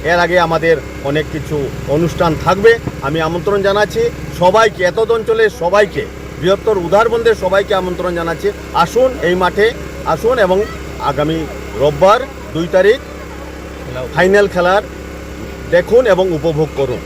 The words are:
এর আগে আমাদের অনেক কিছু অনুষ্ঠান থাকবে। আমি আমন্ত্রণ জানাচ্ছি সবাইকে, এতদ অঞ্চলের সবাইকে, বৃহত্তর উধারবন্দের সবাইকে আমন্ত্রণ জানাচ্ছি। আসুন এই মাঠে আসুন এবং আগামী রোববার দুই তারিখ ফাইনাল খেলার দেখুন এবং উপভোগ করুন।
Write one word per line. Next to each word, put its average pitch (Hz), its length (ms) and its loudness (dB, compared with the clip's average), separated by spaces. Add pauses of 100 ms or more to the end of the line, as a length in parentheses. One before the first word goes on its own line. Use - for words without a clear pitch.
এর 170 140 2
আগে 175 200 2
আমাদের 160 380 2 (280)
অনেক 147 280 -2
কিছু 151 360 -4 (200)
অনুষ্ঠান 160 460 0 (100)
থাকবে। 202 340 4 (240)
আমি 147 180 -2
আমন্ত্রণ 175 420 -2
জানাচ্ছি 208 380 0 (380)
সবাইকে, 185 460 4
এতদ 214 280 0
অঞ্চলের 226 460 2
সবাইকে, 175 480 0 (340)
বৃহত্তর 190 380 0
উধারবন্দের 220 640 2
সবাইকে 190 340 0
আমন্ত্রণ 180 400 -2
জানাচ্ছি। 170 360 -2 (240)
আসুন 240 480 2
এই 175 120 2
মাঠে 185 380 2 (320)
আসুন 226 340 0
এবং 190 240 2 (380)
আগামী 147 460 -2 (280)
রোববার 151 460 4 (340)
দুই 165 180 -2
তারিখ 196 240 4 (1160)
ফাইনাল 190 340 4
খেলার 180 340 2 (880)
দেখুন 180 360 4
এবং 185 260 4
উপভোগ 151 440 0
করুন। 123 300 -2